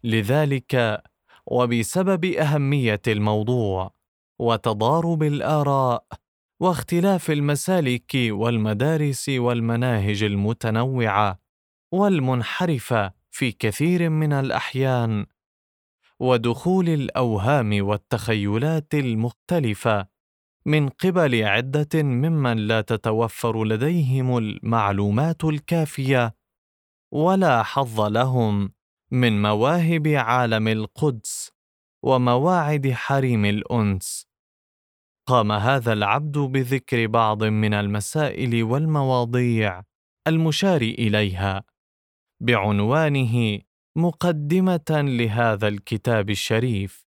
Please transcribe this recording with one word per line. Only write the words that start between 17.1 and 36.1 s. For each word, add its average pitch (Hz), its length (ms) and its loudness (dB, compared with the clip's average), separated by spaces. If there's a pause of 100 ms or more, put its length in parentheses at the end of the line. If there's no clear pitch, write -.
والتخيلات 110 1080 -2
المختلفة 117 1120 -2 (600)
من 147 220 2
قبل 151 560 0
عدة 135 580 0
ممن 135 540 0
لا 110 240 0
تتوفر 110 840 -2
لديهم 127 720 0
المعلومات 107 1080 0
الكافية 143 920 0 (760)
ولا 156 500 4
حظ 113 380 -2
لهم 107 720 2 (380)
من 117 320 2
مواهب 151 680 2
عالم 117 600 2
القدس 110 840 -4 (500)
ومواعد 135 880 2
حريم 123 540 0
الأنس. 104 840 -2 (1040)
قام 113 240 2
هذا 117 400 0
العبد 131 460 0